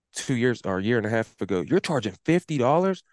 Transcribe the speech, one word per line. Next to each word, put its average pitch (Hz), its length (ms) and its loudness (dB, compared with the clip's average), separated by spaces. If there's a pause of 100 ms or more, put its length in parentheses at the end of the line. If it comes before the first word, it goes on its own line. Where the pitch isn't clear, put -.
(140)
two - 220 -4
years 120 300 0
or 95 140 -2
a 95 40 -4
year 120 140 2
and 104 80 -2
a 107 40 -2
half 113 320 -2
ago, 95 200 -2
"You're 151 180 0
charging 110 360 -4 (100)
fifty 160 320 0
dollars? 180 560 2